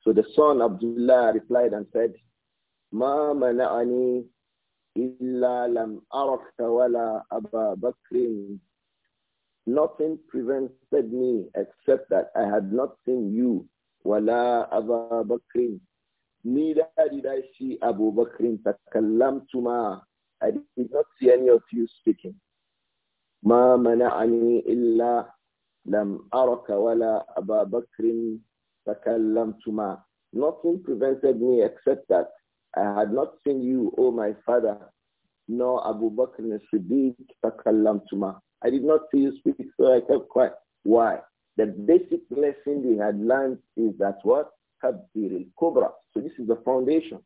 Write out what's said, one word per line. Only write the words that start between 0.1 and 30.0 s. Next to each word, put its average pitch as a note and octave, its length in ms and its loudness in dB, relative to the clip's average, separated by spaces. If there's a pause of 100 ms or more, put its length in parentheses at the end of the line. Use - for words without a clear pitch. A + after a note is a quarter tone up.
the G#2+ 100 4 (120)
son D3 260 4
Abdullah A#2 720 2
replied A#2+ 400 0
and G#2 180 -8
said, A2+ 220 0 (800)
"ما C#3+ 400 0
منعني B2 920 0 (720)
إلا B2 720 -2
لم A2 340 -4 (120)
أرك C3+ 460 -4
ولا A#2+ 720 0
أبا G#2+ 420 -4
بكر." A2 880 -4 (1080)
Nothing D#3 480 -2 (120)
prevented C3 840 -4
me B2 420 -2
except - 560 -2
that F#2 280 0
I A2 100 0
had G2+ 240 -2
not B2+ 240 -4 (100)
seen A#2+ 300 -2
you, A#2 320 -2 (380)
ولا A#2 680 0
أبا A#2 560 -2
بكر. A#2+ 500 -2 (680)
Neither D#3 420 0 (240)
did C#3 140 -8
I C3+ 160 -4 (180)
see C3 220 -6
Abu A2 320 0
Bakr. A#2 500 -2
تكلمتما. A#2 1400 -2 (400)
I - 100 0
did B3+ 380 -8
not D3+ 160 0 (140)
see - 140 8
any B2+ 160 4
of A#2 140 6 (100)
you A#2 120 -2 (140)
speaking. F#3+ 400 -4 (1040)
ما B2 320 8
منعني A#2 840 2
إلا A#2 760 0 (520)
لم G2+ 480 -4
أرك B2 360 0
ولا A2+ 560 0 (120)
أبا G#2 260 0
بكر A2+ 720 -4 (480)
تكلمتما. G#2+ 1160 -4 (300)